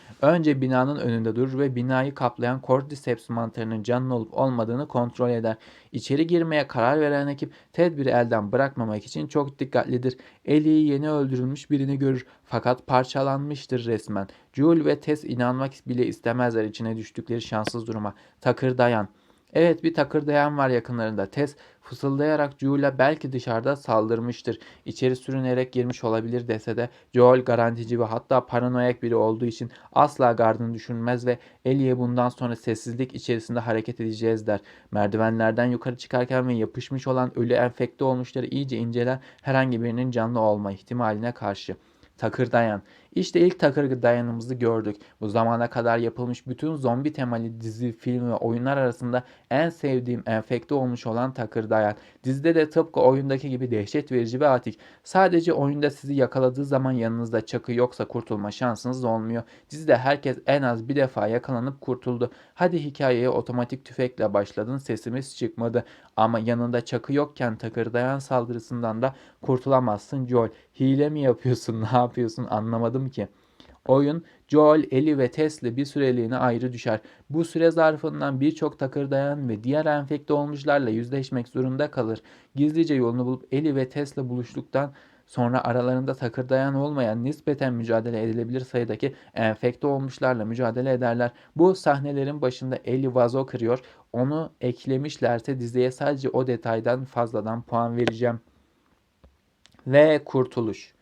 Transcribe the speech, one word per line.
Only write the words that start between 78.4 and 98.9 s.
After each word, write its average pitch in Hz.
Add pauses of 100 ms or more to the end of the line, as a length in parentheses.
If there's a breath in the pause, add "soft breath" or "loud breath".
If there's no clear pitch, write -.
takırdayan 139
ve 107
diğer 147
enfekte 147
olmuşlarla 143
yüzleşmek 120
zorunda 131
kalır. 110 (340 loud breath)
Gizlice 151
yolunu 123
bulup 127
Ellie 147
ve 131
Tess'le 143
buluştuktan 135 (320 soft breath)
sonra 123
aralarında 127
takırdayan 131
olmayan 131
nispeten 139
mücadele 113
edilebilir 117
sayıdaki 127 (180 loud breath)
enfekte 117
olmuşlarla 131
mücadele 123
ederler. 120 (240 soft breath)
Bu 180
sahnelerin 143
başında 127
Ellie 131
vazo 127
kırıyor. 117 (340 loud breath)
Onu 143 (100)
eklemişlerse 131
diziye 123
sadece 135
o 131
detaydan 120
fazladan 117
puan 117
vereceğim. 117 (1500)